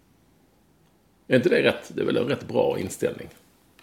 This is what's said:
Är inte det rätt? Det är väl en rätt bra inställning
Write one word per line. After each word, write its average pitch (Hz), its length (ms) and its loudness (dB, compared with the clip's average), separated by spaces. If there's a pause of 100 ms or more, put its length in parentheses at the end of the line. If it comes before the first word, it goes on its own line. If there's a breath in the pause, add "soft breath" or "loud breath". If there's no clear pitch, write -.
(1300)
Är 131 80 4
inte 127 120 4
det 151 140 4
rätt? - 320 0
Det - 80 -4
är - 40 0
väl - 100 0
en - 120 0
rätt - 200 -4
bra - 300 0
inställning - 500 -6 (540)